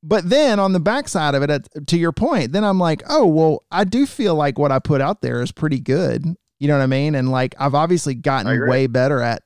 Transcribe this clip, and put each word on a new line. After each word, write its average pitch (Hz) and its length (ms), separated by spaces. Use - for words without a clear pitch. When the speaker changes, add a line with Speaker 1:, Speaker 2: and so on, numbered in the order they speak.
Speaker 1:
but 175 260
then 254 300
on 196 140
the 185 60
backside 170 560
of 139 80
it, 143 60
at, 143 380
to 170 100
your 165 160
point, 208 400
then 208 100
I'm 196 160
like, 165 300
"Oh, 285 160
well, 156 460
I 185 120
do 226 220
feel 202 300
like 143 220
what 147 140
I 135 80
put 139 220
out 143 200
there 120 200
is 123 100
pretty 147 280
good." 131 440
You 139 100
know 147 80
what 135 60
I 131 40
mean? 139 280
And, 127 160
like, 127 280
I've 139 160
obviously 156 400
gotten 127 320
Speaker 2:
I 123 60
agree. 117 160
Speaker 1:
way 135 180
better 127 340
at 117 240